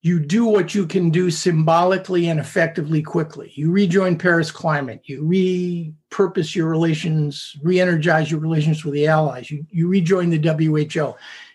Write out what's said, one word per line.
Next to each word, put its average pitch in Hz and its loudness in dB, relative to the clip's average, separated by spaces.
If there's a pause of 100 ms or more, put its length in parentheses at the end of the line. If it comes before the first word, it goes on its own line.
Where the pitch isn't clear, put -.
You 170 2
do 175 0
what 208 2
you 196 0
can 170 2
do 180 2
symbolically 170 2
and 160 0
effectively 160 -2
quickly. 156 -6
You 151 -2
rejoin 185 2
Paris 170 2
Climate. 143 -4
You 135 -10
repurpose 180 -2
your 165 0
relations, 156 -2
re-energize 165 2
your 156 -2
relations 156 0
with 143 -4
the 147 2
allies. 156 0
You, 147 -10
you 170 0
rejoin 180 2
the 160 2
W 156 2
H 151 -2
O. 143 -4 (380)